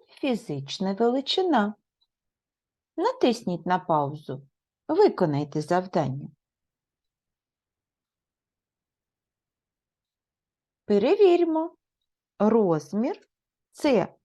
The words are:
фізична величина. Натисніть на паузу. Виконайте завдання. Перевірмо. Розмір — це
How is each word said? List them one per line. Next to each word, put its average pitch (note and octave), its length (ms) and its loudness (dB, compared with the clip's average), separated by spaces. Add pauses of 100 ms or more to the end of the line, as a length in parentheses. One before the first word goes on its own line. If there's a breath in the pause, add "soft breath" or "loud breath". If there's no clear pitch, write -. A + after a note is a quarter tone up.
фізична F#3 840 -6
величина. A#3+ 840 0 (1200)
Натисніть B3 680 -2
на F3+ 120 0
паузу. D3 640 -4 (460)
Виконайте D#3 720 0
завдання. D#3 680 -4 (4000)
Перевірмо. E4 920 2 (640)
Розмір — G#3 880 0 (440)
це B3+ 420 0 (100)